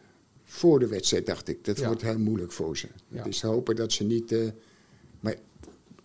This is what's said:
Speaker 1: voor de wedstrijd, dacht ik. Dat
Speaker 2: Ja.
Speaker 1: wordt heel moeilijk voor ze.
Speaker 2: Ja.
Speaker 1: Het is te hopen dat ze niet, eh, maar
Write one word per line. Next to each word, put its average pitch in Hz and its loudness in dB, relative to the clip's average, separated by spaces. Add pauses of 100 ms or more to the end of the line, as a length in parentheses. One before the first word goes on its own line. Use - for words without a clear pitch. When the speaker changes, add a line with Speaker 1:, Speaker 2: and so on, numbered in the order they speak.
(440)
Speaker 1:
voor 160 6
de 123 2
wedstrijd, 95 0
dacht - -4
ik. - -6
Dat 104 0
Speaker 2:
Ja. 139 -2
Speaker 1:
wordt 113 0
heel 113 -2
moeilijk 107 0
voor 80 -4
ze. - -8 (200)
Speaker 2:
Ja. - -12
Speaker 1:
Het 113 -8
is 98 -6
te 117 -2
hopen 113 0
dat 113 -2
ze - -2
niet, 113 0
eh, 113 2 (800)
maar - -4 (680)